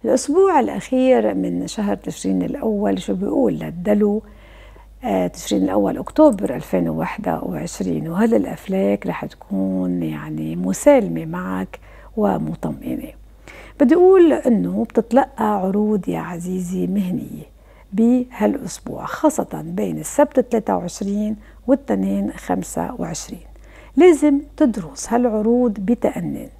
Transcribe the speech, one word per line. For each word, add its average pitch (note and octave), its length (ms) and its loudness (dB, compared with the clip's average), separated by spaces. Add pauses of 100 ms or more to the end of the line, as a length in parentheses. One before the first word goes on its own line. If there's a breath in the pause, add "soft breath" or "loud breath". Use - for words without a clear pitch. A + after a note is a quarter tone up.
الأسبوع D4+ 540 4
الأخير A#3+ 720 2
من F#3 340 -2
شهر G3+ 280 -2
تشرين F#3 460 -4
الأول G3+ 600 -2
شو G3+ 120 -4
بيقول G#3 400 0
للدلو؟ G3+ 680 0 (840 soft breath)
آه، G3 240 0
تشرين - 360 -2
الأول G3 340 0
أكتوبر G3+ 580 2
ألفين - 340 -2
وواحد - 540 -4
وعشرين، E3+ 640 -6
وهذه A3 280 2
الأفلاك G3 720 -2
رح F3 180 -6
تكون - 760 -4
يعني D#3 520 -6
مسالمة F#3 680 2
معك F#3 540 -6 (380 soft breath)
ومطمئنة. E3 920 -4 (680 loud breath)
بدي C#4+ 160 6
أقول F4+ 380 8
إنه G3+ 500 0
بتتلقى A3 760 0
عروض G3+ 480 0
يا E3+ 100 -4
عزيزي F3+ 680 -6
مهنية F3+ 580 -4 (480 soft breath)
بهالأسبوع، A3+ 1120 0
خاصة E3 600 -2
بين F3 340 -4
السبت C#4+ 400 2
ثلاثة G#3 380 0
وعشرين G3+ 580 -4 (320 loud breath)
والتنين G3 640 0
خمسة F3+ 680 -6
وعشرين. E3 460 -10 (520 soft breath)
لازم D4 440 6 (160)
تدرس A3 560 0
هالعروض A#3+ 600 2
بتأنٍ F#3+ 760 -4 (100)